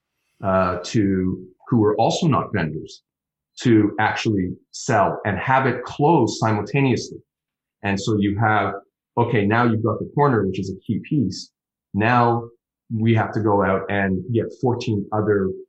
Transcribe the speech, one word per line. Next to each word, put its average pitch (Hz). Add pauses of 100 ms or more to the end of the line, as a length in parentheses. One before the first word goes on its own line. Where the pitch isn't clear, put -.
(440)
uh, 95
to, 95 (220)
who 120
were 104
also 151
not 101
vendors, 78 (580)
to 107
actually 101 (220)
sell 101
and 95
have 131
it -
close 143
simultaneously. 113 (640)
And 101
so 107
you 98
have, 107 (420)
okay, 117
now 117
you've 110
got 110
the -
corner, 127
which 95
is 95
a 95
key 107
piece. 107 (420)
Now 117 (440)
we 113
have 101
to 113
go 101
out 95
and 98 (100)
get 113 (140)
fourteen 113
other 101 (180)